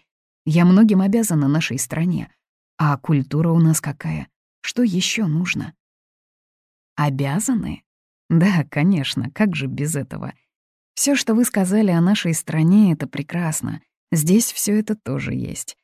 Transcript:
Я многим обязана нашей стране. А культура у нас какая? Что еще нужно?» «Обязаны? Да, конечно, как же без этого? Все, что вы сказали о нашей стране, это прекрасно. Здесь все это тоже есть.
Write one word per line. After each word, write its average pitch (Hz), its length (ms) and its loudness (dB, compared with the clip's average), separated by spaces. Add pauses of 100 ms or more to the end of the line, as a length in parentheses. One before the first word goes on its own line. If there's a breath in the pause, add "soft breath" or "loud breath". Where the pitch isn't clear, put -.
(500)
Я 175 140 4
многим 190 380 6
обязана 196 440 0
нашей 147 320 -2
стране. 160 540 -4 (460)
А 147 180 0
культура 147 540 0
у 165 80 4
нас 160 220 4
какая? 151 480 -10 (340)
Что - 200 -4
еще 190 440 -2
нужно?» 165 480 -4 (1200)
«Обязаны? 147 880 -4 (460)
Да, 165 400 2
конечно, 147 600 -2
как 208 240 -2
же 139 120 -6
без 139 280 -6
этого? - 380 -10 (600)
Все, 277 220 0
что 226 180 -2
вы 240 100 2
сказали 202 460 0
о 170 100 2
нашей 180 320 2
стране, 165 600 4
это 147 140 -4
прекрасно. 156 760 -6 (280)
Здесь 170 420 2
все - 220 -4
это 214 220 -2
тоже 139 380 -8
есть. - 500 -10